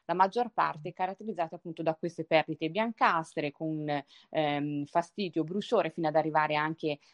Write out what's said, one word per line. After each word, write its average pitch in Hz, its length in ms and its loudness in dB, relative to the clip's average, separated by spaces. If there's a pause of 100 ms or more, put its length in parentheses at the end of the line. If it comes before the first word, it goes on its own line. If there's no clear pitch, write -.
la 170 60 0
maggior 196 360 2
parte 156 400 -2
caratterizzate 185 640 -6
appunto 165 300 -10
da 160 100 2
queste 165 320 -8
perdite 160 460 2
biancastre 175 800 0
con, 156 360 -4 (440)
ehm, 147 540 0
fastidio, 165 580 -2
bruciore, 180 480 0
fino 165 160 -2
ad 151 80 2
arrivare 151 400 2
anche 151 420 -2 (160)